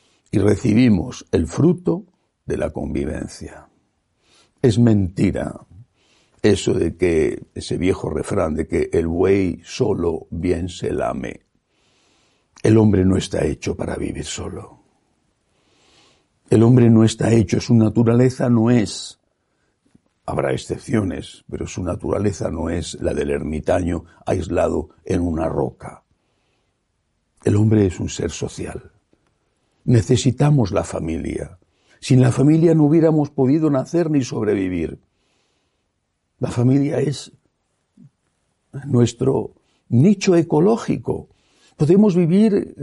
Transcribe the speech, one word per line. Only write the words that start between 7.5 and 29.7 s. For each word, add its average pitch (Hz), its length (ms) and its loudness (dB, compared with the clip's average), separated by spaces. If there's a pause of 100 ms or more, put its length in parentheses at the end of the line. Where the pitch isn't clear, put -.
ese - 220 -8
viejo 92 320 -2
refrán 80 460 -4
de 80 120 -4
que 78 240 -2
el 82 160 0
buey 92 560 0
solo 90 680 -4
bien 87 380 -4
se - 240 -8
lame. 62 540 -6 (1160)
El 110 140 4
hombre 98 280 4
no 95 100 2
está - 300 -4
hecho - 320 -6
para - 180 -6
vivir - 300 -8
solo. - 560 -14 (1700)
El 110 140 6
hombre 120 260 6
no 113 140 6
está 110 280 0
hecho, 113 280 2
su - 140 0
naturaleza 120 760 2
no 117 200 2
es, - 500 -2 (1080)
habrá 67 260 -2
excepciones, - 960 -4
pero - 160 -10
su 92 180 -10
naturaleza 90 680 -4
no 82 200 -6
es 85 320 -8
la 78 120 -2
del 71 180 -4
ermitaño 82 720 -4 (200)
aislado 82 640 -2 (160)
en 90 160 -2
una 80 260 -4
roca. - 560 -8 (1400)
El 101 120 0
hombre 107 320 4
es 87 120 -6
un 82 100 -8
ser - 220 -6
social. - 600 -12 (960)